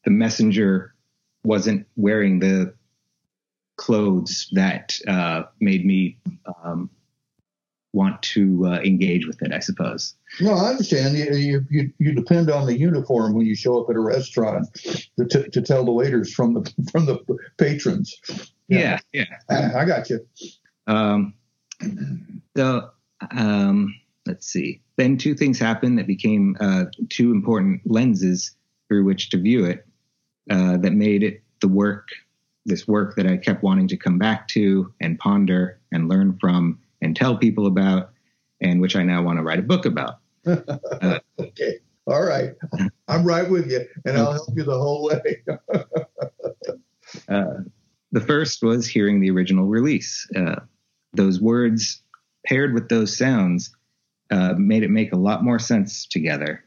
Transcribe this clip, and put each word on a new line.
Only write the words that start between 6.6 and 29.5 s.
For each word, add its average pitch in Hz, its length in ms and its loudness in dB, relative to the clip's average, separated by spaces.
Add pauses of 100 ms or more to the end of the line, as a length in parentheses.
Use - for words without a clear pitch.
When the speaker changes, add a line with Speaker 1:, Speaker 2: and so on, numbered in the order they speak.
Speaker 1:
um, 85 260 -8 (1040)
want 95 280 0
to, 92 460 2
uh, 87 140 0
engage 90 440 2
with - 160 -10
it, - 120 -4
I 78 60 -4
suppose. - 560 -6 (260)
Speaker 2:
No, 208 120 4
I 190 160 2
understand. 147 480 0
You, 147 160 -2
you, 143 360 0
you, 139 280 0
you 147 160 2
depend 156 380 2
on 143 160 0
the 120 100 0
uniform 131 560 2
when 113 120 2
you 107 100 0
show 123 260 0
up 117 80 -4
at 113 60 0
a 113 60 0
restaurant 110 680 0 (500)
to, 120 80 2
to, 139 240 0
to - 120 -2
tell 131 240 0
the 120 60 0
waiters 120 420 0
from 120 220 0
the, - 180 -6 (180)
from 165 140 2
the 127 120 0 (400)
patrons. 147 580 0 (520)
Speaker 1:
Yeah, 156 320 2 (140)
Speaker 2:
Yeah. 131 120 -4 (240)
Speaker 1:
yeah. 135 260 0
Speaker 2:
I, 131 60 0
I 160 40 2
got 160 240 -2
you. 117 100 -2 (680)
Speaker 1:
Um, 104 460 0 (1200)
so, 131 340 0 (420)
um, 101 640 0 (320)
let's - 200 -10
see. - 340 -6 (160)
Then 131 200 4
two 151 160 -2
things 139 240 0
happened 117 400 0
that 92 100 0
became, 98 520 0
uh, 95 260 2 (240)
two 120 220 2
important 98 580 0
lenses 98 640 2 (360)
through 101 180 2
which 95 240 0
to - 80 0
view 104 280 2